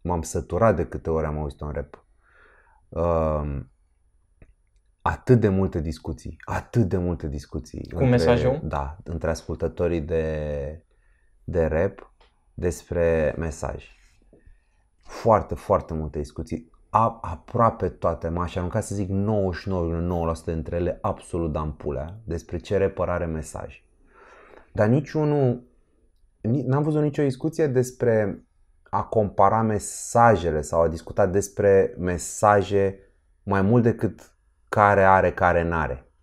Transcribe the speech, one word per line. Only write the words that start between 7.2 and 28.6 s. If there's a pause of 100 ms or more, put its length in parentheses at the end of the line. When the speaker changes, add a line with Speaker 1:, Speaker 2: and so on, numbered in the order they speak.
Speaker 1:
discuții
Speaker 2:
Cu
Speaker 1:
între,
Speaker 2:
mesajul?
Speaker 1:
da,
între
ascultătorii
de, (580)
de
rap (400)
despre
mesaj. (1160)
Foarte,
foarte
multe
discuții, (200)
a-,
aproape
toate,
m-aș
arunca
să
zic
nouăzeci
și
nouă
virgulă
nouă
la
sută
dintre
ele,
absolut
dam
pulea,
despre
ce
rapper
are
mesaj. (880)
Dar
niciunul, (760)
ni-,
n-am
văzut
nicio
discuție
despre (440)